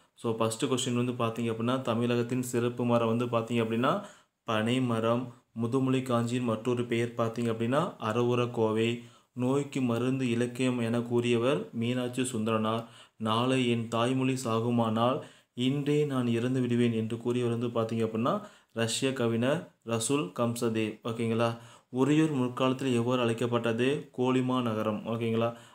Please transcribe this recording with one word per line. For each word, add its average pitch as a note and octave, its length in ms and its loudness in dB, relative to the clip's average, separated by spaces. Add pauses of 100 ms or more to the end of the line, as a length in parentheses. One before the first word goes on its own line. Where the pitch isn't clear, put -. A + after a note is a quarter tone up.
(140)
So, A2+ 220 -2
ஃபஸ்ட்டு A2+ 280 0
கொஸ்டின் B2 400 0
வந்து B2 80 -2
பார்த்தீங்க A#2 340 -2
அப்படின்னா, A#2 360 -2
தமிழகத்தின் A#2+ 600 0
சிறப்பு B2 420 -2
மரம் A#2 320 2
வந்து A#2+ 100 0
பார்த்தீங்க A#2 320 -2
அப்படின்னா, A#2+ 440 0 (420)
பனை A#2 360 0
மரம். A#2+ 540 0 (180)
முதுமொழி C3 480 0
காஞ்சியின் B2 420 0
மற்றொரு A#2+ 420 0
பெயர் A#2 320 -2
பார்த்தீங்க A#2 320 -2
அப்படின்னா, A#2 500 0
அறவுரை A#2+ 520 0
கோவை. A#2 520 0 (300)
நோய்க்கு C3+ 480 -2
மருந்து B2+ 500 0
இலக்கியம் B2 480 0
என A#2 220 0
கூறியவர் A#2+ 720 0
மீனாட்சி B2 500 -2
சுந்தரனார். A2 640 0 (320)
"நாளை A#2+ 520 2
என் A#2 200 0
தாய்மொழி C3 560 2
சாகுமானால் A#2 760 2 (340)
இன்றே C#3+ 500 2
நான் C3 220 0
இறந்து B2 340 0
விடுவேன்" A#2+ 320 2
என்று A2+ 240 -2
கூறியவர் A#2+ 420 -2
வந்து A#2 220 -2
பார்த்தீங்க A2+ 180 -2
அப்படின்னா, A2+ 420 0 (320)
ரஷ்ய A2+ 400 0
கவிஞர் B2 580 0 (160)
ரசூல் A#2 460 0
கம்சதேவ். A2+ 720 -2
ஓகேங்களா? A#2 520 0 (320)
உறையூர் D3+ 440 4
முற்காலத்தில் B2+ 600 0
எவ்வாறு B2 260 2
அழைக்கப்பட்டது? A#2+ 1000 0
கோலிமா B2+ 440 2
நகரம். A2 440 -2
ஓகேங்களா? A#2 480 0 (200)